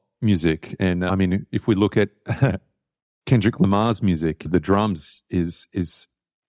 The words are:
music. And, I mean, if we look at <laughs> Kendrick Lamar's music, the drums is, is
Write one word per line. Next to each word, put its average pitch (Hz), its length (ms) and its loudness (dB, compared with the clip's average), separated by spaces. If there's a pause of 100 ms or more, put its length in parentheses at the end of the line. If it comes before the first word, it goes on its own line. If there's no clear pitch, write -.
(200)
music. 82 580 0
And, 90 260 0
I 92 120 0
mean, 95 340 0
if - 160 -4
we 113 80 2
look 98 220 2
at 104 140 2 (160)
<laughs> 123 340 -2 (680)
Kendrick 113 340 2
Lamar's 104 420 2
music, 82 440 0
the 82 140 0
drums 98 680 -2
is, 87 440 -4
is - 340 -8 (420)